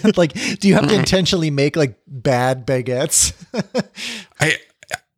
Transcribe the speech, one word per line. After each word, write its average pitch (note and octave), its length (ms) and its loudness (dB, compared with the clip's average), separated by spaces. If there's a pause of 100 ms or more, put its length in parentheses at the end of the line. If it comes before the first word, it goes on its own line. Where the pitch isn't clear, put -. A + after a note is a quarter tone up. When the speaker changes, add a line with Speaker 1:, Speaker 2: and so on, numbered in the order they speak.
Speaker 1:
<laughs> G#3+ 120 4
Like, E3+ 160 2 (260)
do G3 80 0
you F#3 80 6
have C#3+ 140 2
to - 60 2
Speaker 2:
Mm-mm. - 40 4
Speaker 1:
intentionally E3+ 520 0
make, C#3 260 0
like, C#3 200 0 (120)
bad B2+ 580 -2
baguettes? B2+ 680 0 (200)
<laughs> - 880 -8
Speaker 2:
I, D#3 160 2 (600)